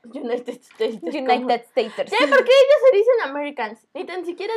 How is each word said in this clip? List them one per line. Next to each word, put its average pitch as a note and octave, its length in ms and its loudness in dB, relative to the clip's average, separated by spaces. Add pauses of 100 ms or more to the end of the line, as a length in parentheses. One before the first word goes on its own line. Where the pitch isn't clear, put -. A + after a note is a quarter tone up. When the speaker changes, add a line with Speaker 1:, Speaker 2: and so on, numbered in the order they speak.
Speaker 1:
United B3 600 -10
Staters. A3 400 -6
Speaker 2:
United D4 220 -8
Speaker 1:
¿cómo? B3 240 0 (220)
Speaker 2:
Staters. G#3 400 -6
Speaker 1:
Sí, G4+ 60 -2 (120)
porque B4+ 220 4
ellos C5+ 300 6 (100)
se F#4+ 60 2
dicen A4+ 160 4 (120)
Americans C#4 680 -8
y F4 120 -10
tan F4 200 -10
siquiera F#4 320 -8